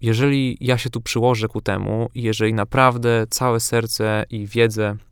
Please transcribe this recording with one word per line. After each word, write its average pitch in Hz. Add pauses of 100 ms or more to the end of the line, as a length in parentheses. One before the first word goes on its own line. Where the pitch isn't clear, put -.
jeżeli 127
ja 123
się 117
tu 117
przyłożę 117
ku 110
temu 101
i 120
jeżeli 110
naprawdę 117
całe 120
serce 110
i 104
wiedzę 107 (160)